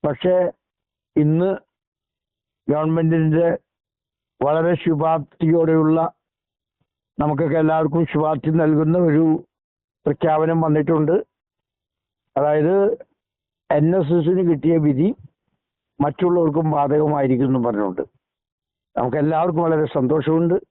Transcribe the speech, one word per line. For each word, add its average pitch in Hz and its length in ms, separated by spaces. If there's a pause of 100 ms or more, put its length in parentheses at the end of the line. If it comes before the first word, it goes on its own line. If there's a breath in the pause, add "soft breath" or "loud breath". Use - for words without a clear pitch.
പക്ഷേ 180 300 (880)
ഇന്ന് 165 260 (1200)
ഗവൺമെന്റിന്റെ 160 760 (920)
വളരെ 160 320 (100)
ശുഭാപ്തിയോടെയുള്ള, 160 1160 (1200)
നമുക്കൊക്കെ 151 440
എല്ലാവർക്കും 160 400 (100)
ശുഭാപ്തി 156 380 (100)
നൽകുന്ന 156 360 (120)
ഒരു 156 160 (840)
പ്രഖ്യാപനം 160 580
വന്നിട്ടുണ്ട്. 156 520 (1200)
അതായത് 151 400 (960)
എൻ 147 160 (120)
എസ് 165 200
എസിന് 180 320
കിട്ടിയ 156 240 (120)
വിധി 147 220 (960)
മറ്റുള്ളവർക്കും 165 640 (100)
ബാധകമായിരിക്കും 143 720
എന്നും 127 180
പറഞ്ഞുകൊണ്ട് 101 360 (920)
നമുക്ക് 123 260
എല്ലാവർക്കും 160 440
വളരെ 156 200 (100)
സന്തോഷമുണ്ട്. 160 600 (140)